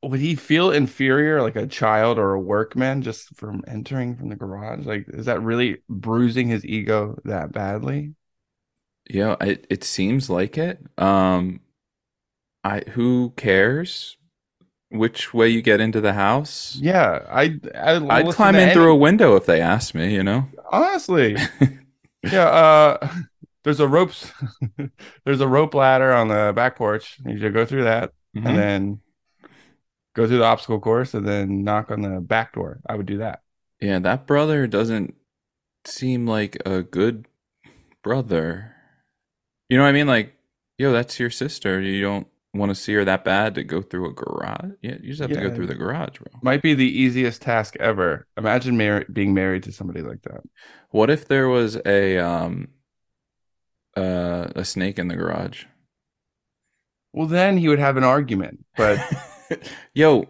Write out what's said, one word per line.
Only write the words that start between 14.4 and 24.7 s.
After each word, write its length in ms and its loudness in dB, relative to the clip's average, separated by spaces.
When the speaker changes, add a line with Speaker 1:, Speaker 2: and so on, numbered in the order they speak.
Speaker 2:
which 440 -4
way 160 6
you 120 0
get 180 4
into 220 0
the 120 2
house? 680 -2
Speaker 1:
Yeah, 500 0
I, 280 0
I 200 2
Speaker 2:
I'd 60 -2
Speaker 1:
listen 320 2
Speaker 2:
climb 220 6
Speaker 1:
to 60 8
Speaker 2:
in 120 6
through 140 8
Speaker 1:
any 40 8
Speaker 2:
a 40 8
window 400 6
if 100 4
they 160 4
asked 340 0
me, 180 -2
you 100 0
know? 240 -2
Speaker 1:
Honestly. 680 0
Speaker 2:
<laughs> 180 2
Speaker 1:
Yeah, 260 2
uh, 580 6
<laughs> 260 -20
there's 160 0
a 80 4
ropes, 440 0